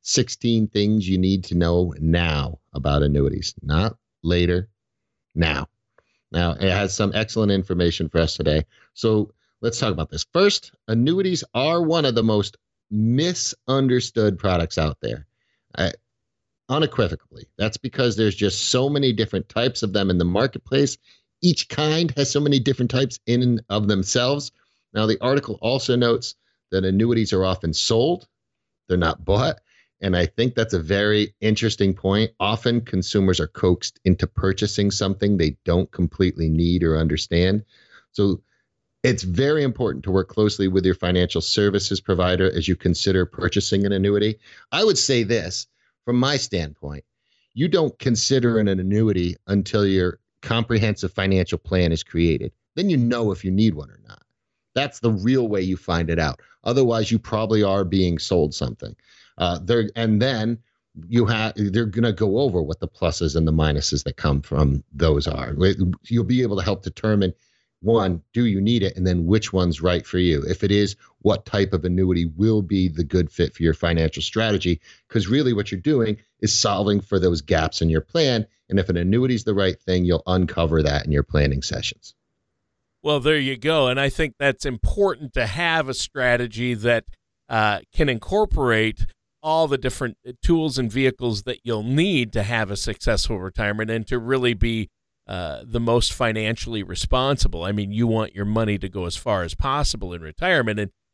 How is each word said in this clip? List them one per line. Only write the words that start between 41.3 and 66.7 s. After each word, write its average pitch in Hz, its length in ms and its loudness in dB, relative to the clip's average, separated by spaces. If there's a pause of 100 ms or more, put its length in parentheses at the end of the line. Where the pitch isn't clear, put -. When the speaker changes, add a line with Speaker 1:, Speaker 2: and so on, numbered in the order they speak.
Speaker 1:
services 101 600 0
provider 92 500 2
as 82 160 -4
you 92 100 0
consider 92 500 0
purchasing 101 580 -2
an 101 80 0
annuity. 101 460 0 (340)
I 185 120 0
would 214 140 4
say 123 240 2
this, 98 440 -2 (380)
from 123 120 0
my 135 220 0
standpoint, 73 640 -8 (480)
you 151 160 -2
don't 156 300 0
consider 120 600 2
an 104 100 2
annuity 95 680 0 (120)
until 101 380 0
your 92 320 0 (220)
comprehensive 110 720 -2
financial 95 460 0
plan 87 340 0
is - 100 -2
created. 85 500 0 (220)
Then 175 140 -2
you 160 80 2
know 117 360 0
if 87 120 -8
you 92 60 -2
need 101 240 4
one 69 160 -14
or - 180 -20
not. - 140 -20 (520)
That's 143 260 -4
the 117 120 2
real 120 360 2
way 101 120 0
you 92 160 0
find 85 320 -2
it 82 100 0
out. 76 220 -2 (240)
Otherwise, 117 460 2
you 113 80 2
probably 110 440 0
are 98 220 2
being 90 340 0
sold 80 360 0
something. - 420 -8 (420)
Uh, 87 240 -2
there, 110 340 2
and 110 240 2
then 117 380 -2 (500)
you 117 180 2
ha-, 110 300 0
they're 104 300 0
gonna 110 260 0
go 104 280 0
over 98 200 0
what 78 200 -4
the 82 80 -8
pluses 80 480 -2
and 80 120 2
the 78 40 2
minuses 76 520 0
that 67 120 -6
come 71 260 0
from 69 500 0
those 73 340 2
are. 64 260 -6
Wi-, 90 240 2 (280)
you'll 117 200 0
be 123 180 0
able 101 140 0
to 90 60 -2
help 95 200 -2